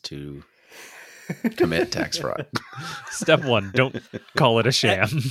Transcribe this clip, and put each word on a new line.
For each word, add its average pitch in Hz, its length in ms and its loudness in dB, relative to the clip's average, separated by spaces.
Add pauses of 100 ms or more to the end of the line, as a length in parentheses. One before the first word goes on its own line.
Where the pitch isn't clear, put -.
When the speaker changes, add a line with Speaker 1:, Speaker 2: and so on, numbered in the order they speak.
Speaker 1:
to 71 400 -12 (1120)
commit 339 340 2
tax - 260 -4
fraud. - 300 -6 (320)
Speaker 2:
<laughs> 160 320 -12
Step - 340 2
one, 107 300 2
don't 127 200 2 (400)
call 117 220 6
it 110 80 4
a 123 60 4
sham. 104 360 2 (240)